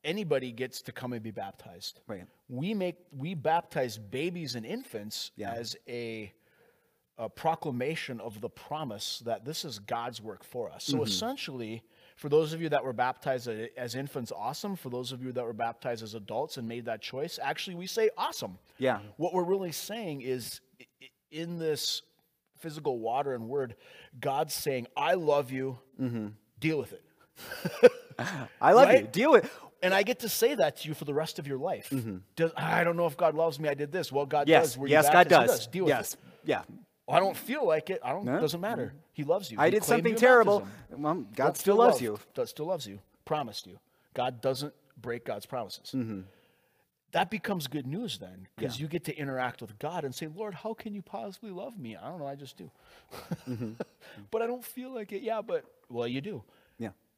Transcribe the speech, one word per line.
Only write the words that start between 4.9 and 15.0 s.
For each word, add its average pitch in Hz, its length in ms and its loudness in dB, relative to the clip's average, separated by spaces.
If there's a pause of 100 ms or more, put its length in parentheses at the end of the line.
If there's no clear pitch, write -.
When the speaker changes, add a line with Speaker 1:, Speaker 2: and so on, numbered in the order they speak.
Speaker 2:
Yeah. 113 160 -6
Speaker 1:
as 117 220 -8 (140)
a, 113 440 -8 (880)
a 113 100 -8
proclamation 143 920 -4
of 107 200 -12
the 104 80 -8
promise 139 760 -8
that 110 180 -2
this 156 200 -8
is 120 160 -10
God's 117 420 -6
work 104 220 -12
for - 260 -8
us. - 140 -16
So 139 100 0
Speaker 2:
Mm-hmm. 117 80 2
Speaker 1:
essentially, 117 800 -4 (320)
for 151 140 -10
those 151 240 4
of 165 100 -6
you 160 60 -2
that 139 160 2
were 131 80 -4
baptized 127 560 -2
a-, 113 300 -8
as 120 180 -8
infants, 135 380 -6
awesome. 143 420 -6
For 135 140 -10
those 123 220 -6